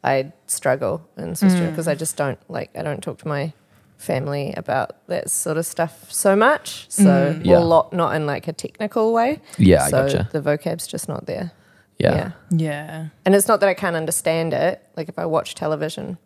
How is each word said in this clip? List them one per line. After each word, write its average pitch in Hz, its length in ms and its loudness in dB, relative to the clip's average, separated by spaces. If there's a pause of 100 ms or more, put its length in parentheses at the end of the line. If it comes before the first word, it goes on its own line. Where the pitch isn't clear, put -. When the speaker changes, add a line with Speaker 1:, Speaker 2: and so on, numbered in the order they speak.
Speaker 1:
I 135 300 -2 (140)
struggle - 560 -2 (160)
in 170 160 -8
Swiss 185 200 4
Speaker 2:
Mm. 170 220 -2
Speaker 1:
'cause 165 100 -4
I 151 80 0
just 160 220 -6
don't, 139 220 -4 (100)
like, - 260 -8
I - 80 -10
don't 147 200 -6
talk - 160 -10
to - 100 -10
my 147 240 -4 (460)
family 143 580 -4
about - 360 -4 (160)
that 180 200 -6
sort 156 300 -4
of 170 80 -4
stuff - 440 -6
so 196 240 2
much. 247 540 0
So, - 140 2 (320)
Speaker 2:
Mm. 160 100 -8
Speaker 3:
Yeah. 175 140 8
Speaker 1:
or - 20 8
lot, 165 320 4
not 170 240 0
in, 151 100 -2
like, 143 220 -4
a 160 60 -6
technical 220 580 -2
way. 240 280 0 (180)
Speaker 3:
Yeah, 165 260 8
I - 60 -2
Speaker 1:
So 131 140 2
Speaker 3:
gotcha. 139 280 0
Speaker 1:
the 151 80 -2
vocab's 151 460 -4
just - 200 -10
not - 200 -8
there. - 260 -8 (460)
Speaker 3:
Yeah. - 160 4
Speaker 1:
Yeah. - 160 -2 (200)
Speaker 2:
Yeah. 160 540 -4 (220)
Speaker 1:
And 190 80 6
it's 196 120 4
not 220 140 2
that 196 80 4
I 185 60 0
can't 180 200 -4
understand 165 600 -2
it. 151 260 -2 (160)
Like, 165 140 -8
if - 80 -12
I 170 80 -6
watch 160 280 -4
television 156 720 -6